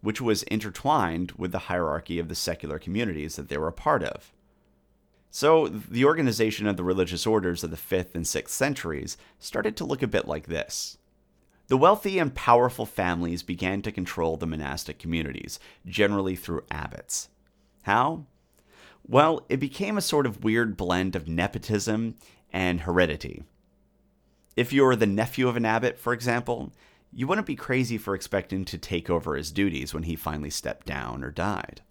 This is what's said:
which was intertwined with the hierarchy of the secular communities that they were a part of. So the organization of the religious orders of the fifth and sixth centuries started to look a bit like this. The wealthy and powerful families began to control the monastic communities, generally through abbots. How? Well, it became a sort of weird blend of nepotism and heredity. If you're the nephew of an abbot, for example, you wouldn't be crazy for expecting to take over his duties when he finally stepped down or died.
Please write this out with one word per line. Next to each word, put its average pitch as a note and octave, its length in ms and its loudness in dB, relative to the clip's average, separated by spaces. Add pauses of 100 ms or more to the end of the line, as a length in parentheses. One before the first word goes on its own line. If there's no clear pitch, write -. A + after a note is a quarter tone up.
which G#2+ 200 -2
was A2 220 2
intertwined G2+ 880 0
with F2+ 200 -6
the F#2+ 80 -4
hierarchy E2+ 600 -2
of E2 80 -2
the E2 80 -8
secular D#2 420 -4
communities E2 600 -4
that C#2 120 -12
they C#2+ 80 -4
were D#2 120 -2
a - 40 -8
part C#3 300 0
of. - 280 -8 (960)
So D#3 380 6
the G#2+ 380 0
organization A2+ 640 2
of G2 100 0
the F2+ 60 -4
religious F2+ 440 0
orders F#2 360 2
of E2 60 -6
the D#2 80 -8
fifth - 380 -4
and E2 100 -4
sixth - 300 -4
centuries G#2+ 600 -4 (220)
started - 380 -4
to E3 80 -6
look C3+ 160 -4
a C3 60 0
bit G2+ 200 0
like D#2 200 -6
this. - 500 -6 (680)
The C3 100 4
wealthy F#3+ 400 6
and D3 160 2
powerful A#2+ 520 4
families F2 580 -2
began F#2 400 -2
to G#2+ 80 -4
control E2 460 -2
the E2 100 -4
monastic D2+ 520 -6
communities, E2 600 -4 (260)
generally G2 500 2
through E2+ 360 -6
abbots. - 580 -8 (540)
How? C#3 420 2 (800)
Well, D3+ 420 4
it C3+ 100 0
became G3 400 -2
a F#3+ 40 0
sort D3 240 2
of G2+ 180 -4
weird A2 320 2
blend F#2 400 0
of D#2 120 -4
nepotism G#2+ 880 -2 (360)
and F2+ 300 0
heredity. D#2+ 640 2 (1120)
If B2 160 0
you're C3+ 240 8
the A2 100 4
nephew A2 440 2
of A#2 80 0
an A#2 80 0
abbot, A2+ 340 2
for A#2+ 140 0
example, A#2+ 600 -2 (380)
you B2 160 -4
wouldn't G3+ 200 0
be D3 80 -4
crazy B2 420 0
for G2+ 180 -2
expecting F#2+ 500 -2
to - 120 -8
take E2+ 320 -4
over D#2 260 0
his D2+ 160 -6
duties D#2+ 420 0
when D#2+ 100 -4
he D#2+ 120 -2
finally D2+ 340 -6
stepped - 380 -8
down C2 360 -6
or C2 80 -8
died. - 600 -4